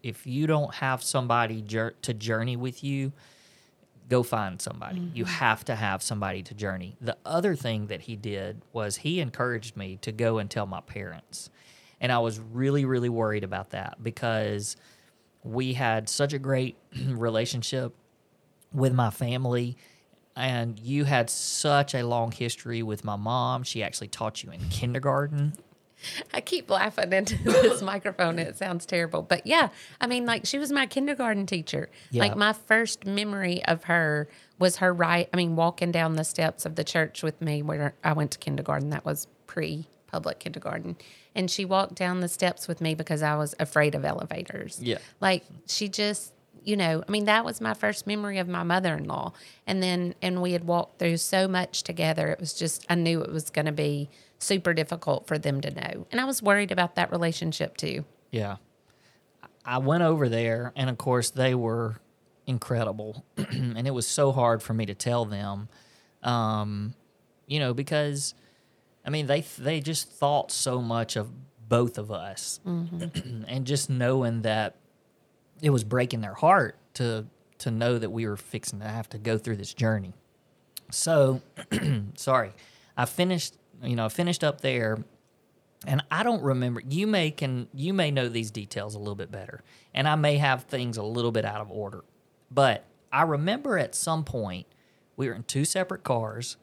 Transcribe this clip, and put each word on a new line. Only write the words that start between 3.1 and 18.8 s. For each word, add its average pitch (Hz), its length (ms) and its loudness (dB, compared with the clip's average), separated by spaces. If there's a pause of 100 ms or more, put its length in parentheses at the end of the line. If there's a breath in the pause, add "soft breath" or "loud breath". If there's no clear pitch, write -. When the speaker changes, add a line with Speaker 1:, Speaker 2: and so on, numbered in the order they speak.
Speaker 1:
go 123 140 6
find 104 380 -4
somebody. - 380 -8 (140)
You 117 100 -4
Speaker 2:
Mm-hmm. - 120 -4
Speaker 1:
have 113 300 4
to 120 100 -2
have 98 280 -2
somebody 95 400 -4
to - 100 -16
journey. 95 460 -6
The 113 160 -4 (100)
other 175 300 0
thing 110 320 -2
that 98 140 -8
he 113 160 -10
did 101 440 -6 (120)
was 107 240 -2
he 170 240 -2
encouraged 117 560 -4
me 95 240 -10
to 113 100 -8
go 113 280 2
and 101 100 -4
tell 104 160 -4
my 92 160 -8
parents. - 680 -14 (520 soft breath)
And 123 100 0
I 120 80 2
was 113 200 0
really, 131 440 0
really 127 240 2
worried 107 380 0
about 95 240 -6
that, - 340 -10
because 110 720 -2 (680 soft breath)
we 127 320 -2
had 113 340 0
such 143 240 0
a 139 60 -2
great 131 360 0 (160)
<clears throat> 131 160 -6
relationship 120 880 -2 (800)
with 131 200 4